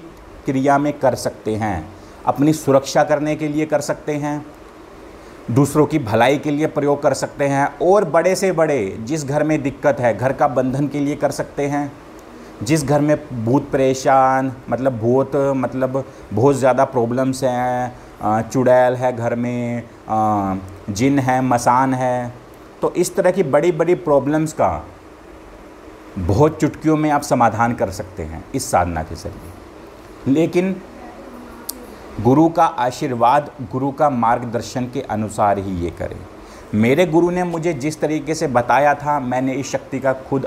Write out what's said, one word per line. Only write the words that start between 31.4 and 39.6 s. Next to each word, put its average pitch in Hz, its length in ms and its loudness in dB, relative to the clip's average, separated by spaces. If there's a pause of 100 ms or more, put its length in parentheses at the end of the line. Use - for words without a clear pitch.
गुरु 143 280 6
का 165 160 4
आशीर्वाद, 127 840 0 (220)
गुरु 135 200 -2
का 147 180 2
मार्गदर्शन 117 760 -2
के 123 160 -6
अनुसार 104 580 0
ही 92 260 -4
ये 82 60 -4
करें। - 300 -10 (540)
मेरे 127 320 4
गुरु 170 240 4
ने 180 140 -2
मुझे 170 280 -2
जिस 151 280 -6
तरीके 151 340 -2
से 156 120 -2
बताया 123 480 2
था, 143 260 -2
मैंने 131 320 -2
इस 131 200 -6